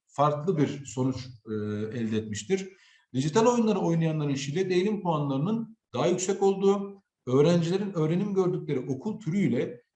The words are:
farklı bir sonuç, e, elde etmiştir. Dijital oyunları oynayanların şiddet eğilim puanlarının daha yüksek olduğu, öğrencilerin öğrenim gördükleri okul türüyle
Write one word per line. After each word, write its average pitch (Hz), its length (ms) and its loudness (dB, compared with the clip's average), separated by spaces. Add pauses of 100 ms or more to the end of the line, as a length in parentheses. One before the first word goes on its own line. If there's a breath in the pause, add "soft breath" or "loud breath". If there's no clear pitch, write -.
farklı 147 520 0
bir - 260 0
sonuç, 127 320 -4 (300)
e, 110 60 -8 (460)
elde 110 180 -2
etmiştir. 110 520 -4 (460 soft breath)
Dijital 156 320 4
oyunları 220 320 4
oynayanların 160 560 0
şiddet 180 380 -2
eğilim 190 300 0
puanlarının 156 760 -2 (180)
daha 127 120 0
yüksek 196 360 0
olduğu, 196 600 2 (240)
öğrencilerin 170 680 2
öğrenim 175 420 0
gördükleri 156 460 0
okul 139 400 -6
türüyle 160 640 -2 (140)